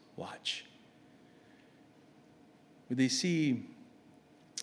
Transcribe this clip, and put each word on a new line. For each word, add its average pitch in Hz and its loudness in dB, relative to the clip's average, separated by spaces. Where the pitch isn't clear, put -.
watch. - -8
Would 127 -2
they 131 6
see 147 2